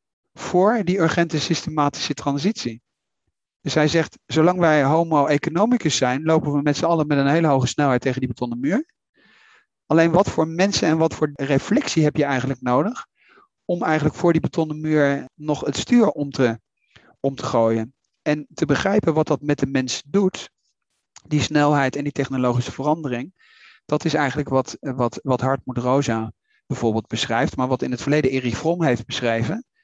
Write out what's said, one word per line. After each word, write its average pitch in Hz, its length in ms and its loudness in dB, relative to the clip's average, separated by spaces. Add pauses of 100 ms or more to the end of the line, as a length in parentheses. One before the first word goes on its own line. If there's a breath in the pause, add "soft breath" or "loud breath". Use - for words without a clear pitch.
(340)
voor 202 500 2
die 185 160 0
urgente 165 400 0
systematische 151 720 -2
transitie? 139 680 -4 (800)
Dus 147 120 -6
hij 151 140 4
zegt, 156 380 -2
zolang 165 340 2
wij 156 240 4
homo 156 420 2
economicus 165 720 2
zijn, 131 260 0
lopen 156 280 2
we 143 100 2
met 147 160 2
z'n - 80 -2
allen 165 220 2
met 151 100 2
een 139 100 2
hele 160 200 4
hoge 135 200 4
snelheid 135 340 0
tegen 131 180 -2
die 131 100 -2
betonnen 120 300 -6
muur. 180 360 -2 (880 soft breath)
Alleen 165 260 4
wat 180 180 4
voor 160 180 -2
mensen 185 400 0
en 160 100 2
wat 160 160 2
voor 147 200 -4
reflectie 147 720 0
heb 147 120 2
je 151 80 2
eigenlijk 131 380 -2
nodig 135 460 -2 (580 soft breath)
om 175 180 -4
eigenlijk 156 320 0
voor 175 160 2
die 160 100 2
betonnen 156 400 -4
muur 143 520 0
nog 151 320 -6
het 143 120 -4
stuur 240 320 4
om 139 220 -4
te, 120 280 0 (600 soft breath)
om 139 160 -2
te - 80 -14
gooien? 113 500 0 (280)
En 151 320 -2
te - 120 -2
begrijpen 170 480 2
wat 156 140 0
dat 147 140 -2
met 147 180 -2
de - 60 -2
mens 131 400 -2
doet, 185 440 -2 (800)
die 151 140 0
snelheid 147 540 2
en 143 80 -4
die 147 80 -4
technologische 127 600 -2
verandering, 143 640 -4 (520 soft breath)
dat - 200 -2
is 151 80 -2
eigenlijk 143 360 -2
wat, 131 300 -2
wat, 127 440 -4
wat 131 180 -2
Hartmut 131 360 -2
Rosa 123 540 -2 (340)
bijvoorbeeld 113 420 -2
beschrijft, 117 480 -2
maar 127 120 -2
wat 131 140 -2
in 131 100 -4
het 123 100 -6
verleden 147 300 0
Erich 127 260 -2
Fromm 170 260 -2
heeft 127 220 0
beschreven. 120 600 -4 (180)